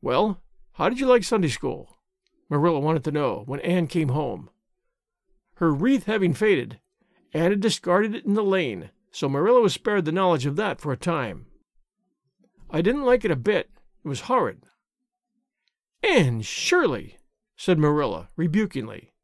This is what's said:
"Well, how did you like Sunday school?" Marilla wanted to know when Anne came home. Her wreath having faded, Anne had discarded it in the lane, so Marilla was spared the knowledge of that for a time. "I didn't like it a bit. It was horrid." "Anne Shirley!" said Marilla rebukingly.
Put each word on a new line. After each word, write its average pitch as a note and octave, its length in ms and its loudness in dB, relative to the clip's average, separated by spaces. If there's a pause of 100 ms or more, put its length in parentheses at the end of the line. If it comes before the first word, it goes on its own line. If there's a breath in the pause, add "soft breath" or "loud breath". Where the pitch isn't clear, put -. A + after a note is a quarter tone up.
"Well, F#3+ 420 0 (300)
how D3+ 160 -2
did B3 100 -4
you C4+ 80 -2
like B3 160 6
Sunday F#3+ 260 0
school?" - 500 -8 (500)
Marilla D3+ 320 2
wanted D3+ 240 0
to D3+ 80 -4
know C3+ 340 -2
when C3+ 140 -8
Anne F3 260 0
came D#3+ 220 -2
home. B2+ 420 -4 (1040)
Her E3 180 2
wreath G#3 320 2
having G3 300 0
faded, C#3+ 460 0 (520)
Anne E3+ 200 2
had G#3 80 0
discarded G#3 540 0
it - 120 -8
in G3+ 80 2
the G#3+ 100 0
lane, D3+ 460 -2 (200)
so - 180 -4
Marilla F3+ 320 4
was G#3+ 120 4
spared G#3 320 0
the D#3 80 -2
knowledge F3 320 2
of C#3+ 120 -2
that G3 240 -4
for D3 120 -4
a B2+ 60 -4
time. C3 480 -4 (1200)
"I D#3+ 140 -2
didn't C4 220 0
like B3 200 4
it G#3 60 0
a D3+ 60 2
bit. F3+ 340 0 (340)
It C3+ 40 -8
was C#3 140 -6
horrid." G#3+ 420 -2 (1400)
"Anne C#3+ 400 2
Shirley!" F#3 760 -2 (400)
said F3 220 0
Marilla D3 580 0
rebukingly. D#3 760 -4 (120)